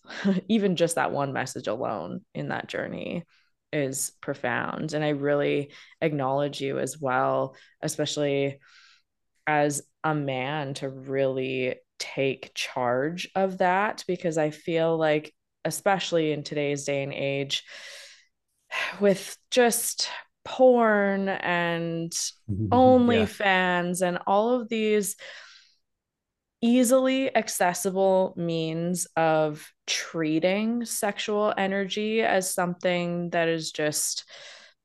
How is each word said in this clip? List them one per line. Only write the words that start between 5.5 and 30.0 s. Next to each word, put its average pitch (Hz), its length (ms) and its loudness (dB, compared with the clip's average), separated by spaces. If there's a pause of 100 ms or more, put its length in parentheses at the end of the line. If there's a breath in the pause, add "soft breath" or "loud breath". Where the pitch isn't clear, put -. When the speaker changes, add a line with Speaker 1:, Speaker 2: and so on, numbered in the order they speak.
Speaker 1:
acknowledge 143 600 -2
you 135 180 -4
as 139 200 -6
well, 135 560 0 (260 loud breath)
especially 143 760 -2 (880 soft breath)
as 147 340 2 (220)
a 156 120 2
man, 139 600 -4
to 135 140 -6
really 131 840 -2 (240)
take - 540 -4
charge 131 800 -2
of 190 220 0
that, 190 500 0
because 170 300 -2
I 151 140 2
feel 165 460 0
like, 156 360 0 (320)
especially 170 680 0
in 147 120 -4
today's 143 420 -4
day 139 180 -2
and 139 100 -6
age, 139 500 -4 (1080 loud breath)
<sighs> - 300 -6
with 202 360 2 (160)
just - 580 2 (360 loud breath)
porn 208 840 4
and 170 840 -2 (180)
Speaker 2:
<laughs> - 160 -18
Yeah. 104 220 -2
Speaker 1:
OnlyFans 202 1300 4
and 175 240 2
all 208 360 2
of 220 80 -8
these 214 480 0 (1400 loud breath)
easily 262 760 4
accessible 190 1000 2
means 165 680 -2 (100)
of 156 540 2 (160)
treating 185 1000 0